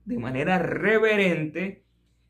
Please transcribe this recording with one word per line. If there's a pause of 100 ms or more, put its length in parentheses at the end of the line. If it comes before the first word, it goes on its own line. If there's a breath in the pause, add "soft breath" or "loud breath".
de
manera
reverente, (460)